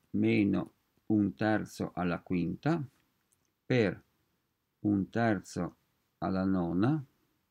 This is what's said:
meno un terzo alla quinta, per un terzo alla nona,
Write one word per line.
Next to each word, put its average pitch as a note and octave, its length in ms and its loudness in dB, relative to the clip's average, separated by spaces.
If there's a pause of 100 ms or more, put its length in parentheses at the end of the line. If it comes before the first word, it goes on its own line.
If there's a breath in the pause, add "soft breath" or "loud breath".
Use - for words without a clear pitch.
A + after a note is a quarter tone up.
meno G#2 640 2 (340)
un G2+ 300 2
terzo G2 580 -2
alla F2 280 -2
quinta, F#2 640 -2 (800)
per A2 400 0 (760)
un - 320 0
terzo G2 640 -2 (420)
alla F#2+ 260 -2
nona, F#2+ 600 0 (460)